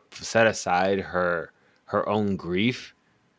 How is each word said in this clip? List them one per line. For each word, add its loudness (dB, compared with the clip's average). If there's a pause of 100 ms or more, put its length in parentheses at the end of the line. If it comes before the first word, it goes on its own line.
(120)
set 2
aside 2
her, -2 (360)
her -2
own 0
grief -2 (440)